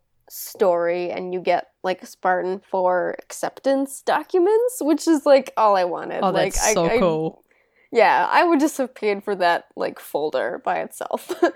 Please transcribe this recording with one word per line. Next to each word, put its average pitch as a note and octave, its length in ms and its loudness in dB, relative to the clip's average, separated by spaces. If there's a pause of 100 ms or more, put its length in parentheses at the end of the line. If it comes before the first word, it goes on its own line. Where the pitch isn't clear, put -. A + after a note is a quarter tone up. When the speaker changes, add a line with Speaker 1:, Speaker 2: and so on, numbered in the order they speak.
(300)
Speaker 1:
story, F3 800 0
and F3+ 220 -8
you F#3 60 -4
get, F3 300 -2 (140)
like, F#3 220 -4
Spartan F#3 540 -2
four F3+ 600 -2
acceptance - 840 -4
documents, G4 800 0
which D4+ 260 0
is, D#4 180 2
like, C4+ 320 4
all G#3+ 180 4
I F#3 100 2
wanted. D#3+ 380 -6
Speaker 2:
Oh, F#3+ 80 2
Speaker 1:
Like, F#3+ 220 0
Speaker 2:
that's - 140 -2
Speaker 1:
I, A3 60 4
Speaker 2:
so F3 120 0
Speaker 1:
I, A3+ 140 2
Speaker 2:
cool. D#3+ 440 -2 (480)
Speaker 1:
yeah, F3+ 380 4
I D#4 140 4
would E4+ 160 4
just D4+ 200 0
have B3+ 140 -4
paid G3+ 300 -4
for G3+ 120 -4
that, F3 300 0 (100)
like, - 240 -6
folder C#3 640 -4
by F3 160 -2
itself. - 580 -8
<laughs> - 60 -4 (120)